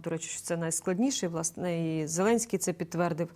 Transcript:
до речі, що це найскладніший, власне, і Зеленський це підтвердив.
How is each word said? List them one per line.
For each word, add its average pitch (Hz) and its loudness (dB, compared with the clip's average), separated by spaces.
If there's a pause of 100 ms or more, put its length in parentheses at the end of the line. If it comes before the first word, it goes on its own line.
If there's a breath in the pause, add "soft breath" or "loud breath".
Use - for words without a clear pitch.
до 170 -4
речі, 165 -4
що - -8
це 170 -2
найскладніший, 180 0
власне, 165 -2
і 151 0
Зеленський 196 2
це 180 0
підтвердив. 170 0